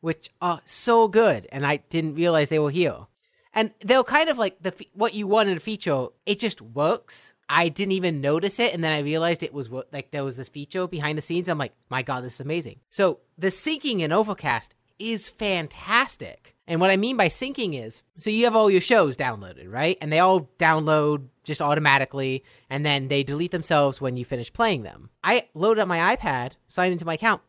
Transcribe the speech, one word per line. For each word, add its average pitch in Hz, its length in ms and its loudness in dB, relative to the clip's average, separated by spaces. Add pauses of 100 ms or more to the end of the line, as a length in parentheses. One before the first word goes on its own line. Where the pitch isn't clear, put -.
which - 280 -8 (140)
are 175 240 -2
so 226 420 4
good, 185 420 2
and 139 160 -6
I 147 100 2 (120)
didn't 160 280 -2
realize 160 340 2
they 156 80 2
were 147 120 2
here. 160 360 -2 (500)
And 220 220 0
they're 254 240 4
kind 302 260 2
of 285 80 0
like 214 240 -4
the 175 120 -4
fe-, - 220 -18
what 214 200 0
you 208 140 -4
want 214 200 4
in 185 80 0
a 156 40 -8
feature. 139 480 -4 (180)
It 208 140 -2
just 226 200 -2
works. 139 720 -4 (140)
I 170 200 2
didn't 196 240 -2
even 180 280 0
notice 160 380 0
it, 233 160 2
and 165 80 -4
then 160 80 0
I 151 80 0
realized 160 460 -2
it 135 100 -10
was 131 160 -10
wo-, 127 220 -10
like, 139 180 -12
there 143 140 -6
was 127 120 -6
this 131 120 -12
feature 175 400 -8
behind 156 280 -4
the 151 60 -4
scenes. 175 260 -4
I'm 170 80 0
like, 139 160 -4 (160)
"My 127 140 -4
God, 127 220 -6
this 123 100 -10
is - 60 -12
amazing." 143 400 -6 (100)
So 185 300 2 (180)
the 170 100 -2
syncing 269 520 -2
in 151 100 -2
Overcast 175 640 -2 (240)
is 220 300 -4
fantastic. 196 1300 -4 (120)
And 165 140 -2
what 190 100 6
I 190 60 4
mean 233 200 0
by 196 120 4
syncing 220 520 -4
is, 113 220 -14 (160)
so 214 120 -4
you 220 140 2
have 226 120 4
all 214 140 6
your 185 100 6
shows 175 360 4
downloaded, 98 540 -8
right? 151 300 0
And 151 120 -4
they 156 60 2
all 185 400 4
download 151 680 2 (160)
just 151 180 -6
automatically, 139 800 2 (280)
and 143 160 -4
then 139 220 0
they 139 140 0
delete 147 280 -4
themselves 151 500 0
when 127 160 -4
you 123 80 -6
finish 120 280 -8
playing 202 300 0
them. - 280 -18 (120)
I 214 320 2
loaded 214 280 2
up 185 60 0
my 180 280 2
iPad, 135 360 -4 (160)
signed 180 240 0
into 165 120 -6
my 165 100 -4
account. 208 340 0